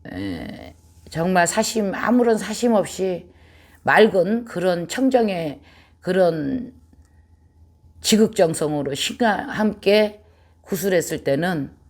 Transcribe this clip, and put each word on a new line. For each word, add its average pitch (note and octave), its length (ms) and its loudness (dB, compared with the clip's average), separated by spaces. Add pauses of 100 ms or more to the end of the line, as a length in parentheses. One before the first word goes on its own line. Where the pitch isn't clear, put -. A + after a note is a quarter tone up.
(120)
에, - 600 -12 (360)
정말 F3 360 2
사심, G#3+ 480 -2
아무런 A#3 440 2
사심 G#3+ 340 -2
없이 F#3 560 -2 (540)
맑은 G3 640 4
그런 F3 440 -2
청정의 G#3+ 720 0 (400)
그런 E3 720 0 (1300)
지극정성으로 D#3+ 920 0
신과 G#3+ 540 -2
함께 G#3 760 0 (400)
구슬했을 F3 600 -2
때는 D3 480 -2 (160)